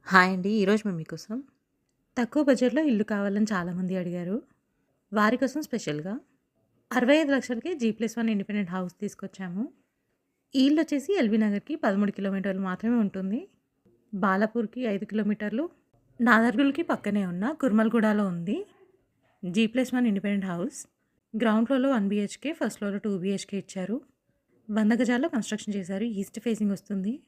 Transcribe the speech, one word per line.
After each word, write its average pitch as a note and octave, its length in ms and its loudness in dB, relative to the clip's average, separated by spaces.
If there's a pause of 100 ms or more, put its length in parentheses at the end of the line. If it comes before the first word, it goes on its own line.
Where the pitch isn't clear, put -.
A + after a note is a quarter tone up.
హాయ్ F#3 220 6
అండి. F#3+ 200 -2
ఈరోజు G#3+ 340 2
మేము F#3 120 -2
మీకోసం D#3+ 400 -10 (800)
తక్కువ B3 260 0
బడ్జెట్‌లో B3+ 400 4
ఇల్లు A3 220 2
కావాలని G3+ 420 0
చాలామంది F3+ 500 -4
అడిగారు. F3 400 -4 (760)
వారి G#3+ 240 4
కోసం C4 260 -2
స్పెషల్‌గా E3 520 -6 (760)
అరవై B3 260 4
ఐదు D#4 160 2
లక్షలకే B3 420 -2
జీ A#3+ 160 0
ప్లస్ A3 260 -4
వన్ A3+ 140 0
ఇండిపెండెంట్ G3+ 400 -2
హౌస్ F3+ 240 -6
తీసుకొచ్చాము. F#3+ 680 -8 (920)
ఈ C4+ 100 4
ఇల్లు D4+ 160 4
వచ్చేసి D4 380 -2
ఎల్బీ A3 200 4
నగర్‌కి G#3+ 380 0
పదమూడు G3+ 360 0
కిలోమీటర్లు G3 500 -4
మాత్రమే G3+ 340 -2
ఉంటుంది. G3 440 -2 (720)
బాలాపూర్‌కి G#3 760 0
ఐదు G3+ 180 -2
కిలోమీటర్లు, G#3 600 -2 (560)
నాదర్గుల్కి A#3+ 640 4
పక్కనే G#3 400 -2
ఉన్న F3+ 280 -4
కుర్మల్గూడలో A3 720 2
ఉంది. F3 300 -4 (840)
జీ F#3+ 240 2
ప్లస్ B3 260 0
వన్ B3 160 2
ఇండిపెండెంట్ G3 400 0
హౌస్. F3 300 -4 (560)
గ్రౌండ్ A3 340 2
ఫ్లోర్‌లో C4+ 220 2
వన్ G3+ 180 2
బీహెచ్కే, G#3 440 -4
ఫస్ట్ C4+ 280 -6
ఫ్లోర్‌లో G3+ 200 -4
టూ G#3 180 -4
బీహెచ్కే G3 400 -4
ఇచ్చారు. F#3+ 400 -6 (680)
వంద G#3+ 240 2
గజాల్లో A#3+ 360 2
కన్‌స్ట్రక్షన్ G#3+ 480 -4
చేశారు. G3 380 -4
ఈస్ట్ G3+ 260 -6
ఫేసింగ్ G#3+ 320 0
వస్తుంది. G3 400 -4 (160)